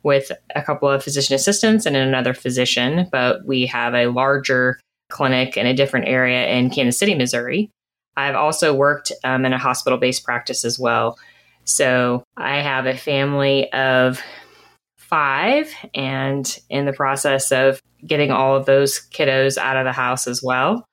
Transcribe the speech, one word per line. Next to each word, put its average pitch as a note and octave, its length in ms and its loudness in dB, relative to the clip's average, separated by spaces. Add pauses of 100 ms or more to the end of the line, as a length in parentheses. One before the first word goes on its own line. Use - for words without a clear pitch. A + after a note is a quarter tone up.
with C#3 280 2 (200)
a D3 80 -2
couple C#3+ 280 0
of C#3 120 2
physician C#3+ 320 -2
assistants G#3+ 520 2
and C#3+ 100 0
another C3 380 2
physician, B2+ 760 0
but B2 360 0
we B2+ 200 0
have A#2+ 300 -2
a A#2+ 120 4
larger B2+ 680 2 (320)
clinic B2+ 460 0
in A2+ 100 0
a B2+ 80 2
different C3 360 0
area B2+ 400 2
in B2+ 200 2
Kansas B2 300 0
City, G3+ 160 2
Missouri. B2+ 540 -2 (480)
I've C#3 180 -2
also D3+ 380 2
worked, C#3+ 400 0 (100)
um, C3 220 0
in B2+ 80 0
a B2+ 40 -2
hospital-based B2+ 680 0
practice B2 400 -6
as A#2+ 120 -2
well. A#2 400 0 (460)
So B2+ 580 0 (140)
I C#3+ 220 -4
have C3+ 280 -2
a C3 120 -2
family C#3 760 0
of C3 500 2 (760)
five E3+ 760 0 (220)
and C3+ 640 -4 (100)
in C#3 140 -2
the C#3+ 80 -2
process C3+ 640 0
of C3+ 280 2 (240)
getting D3 240 0
all C3+ 280 2
of C3 80 -2
those C#3 460 2
kiddos C3+ 460 2
out C3+ 200 -2
of C3 80 0
the B2+ 80 -2
house B2+ 340 -2
as B2 160 -6
well. C3 500 0